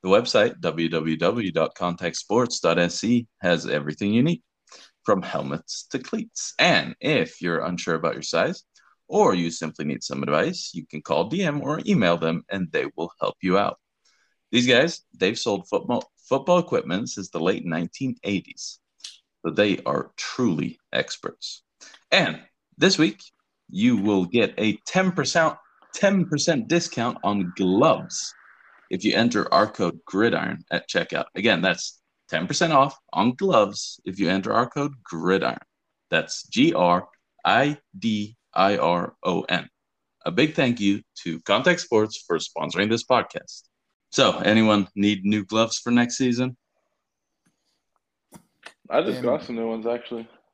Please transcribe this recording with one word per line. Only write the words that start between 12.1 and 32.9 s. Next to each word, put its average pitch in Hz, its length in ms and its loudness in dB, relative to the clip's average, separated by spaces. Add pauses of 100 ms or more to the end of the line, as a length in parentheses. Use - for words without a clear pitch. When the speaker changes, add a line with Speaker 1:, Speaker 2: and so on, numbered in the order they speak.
Speaker 1:
them, 82 320 -2
and 95 220 -4
they 69 140 -2 (100)
will 85 240 -6
help - 220 -4
you 92 140 2
out. 101 220 0 (720)
These 123 160 2
guys, 127 360 4 (140)
they've 104 220 0
sold 101 300 -2
football, - 420 -2 (180)
football 175 300 2
equipment 117 520 -2
since 98 200 -12
the 87 80 -8
late 85 260 0
nineteen 87 600 -4
eighties. - 560 -8 (680)
So 80 60 -4
they 98 340 2
are - 300 -2
truly 80 640 -2 (120)
experts. - 680 -8 (480)
And 120 300 2 (360)
this 190 220 4
week, 165 240 2 (460)
you 110 300 2
will 98 260 2
get 113 340 0
a 110 260 0
ten 185 280 0
percent, 160 420 0 (400)
ten 196 320 2
percent 143 400 0
discount 123 560 -2
on 98 340 -2
gloves 98 760 2 (560)
if 92 140 -6
you 110 100 2
enter 117 400 2
our 104 120 6
code 92 380 -4
gridiron 95 640 0
at - 160 -4
checkout. 82 380 -2 (100)
Again, 95 280 0
that's - 400 -2 (260)
ten 87 180 -4
percent 165 280 0
off 139 200 4 (160)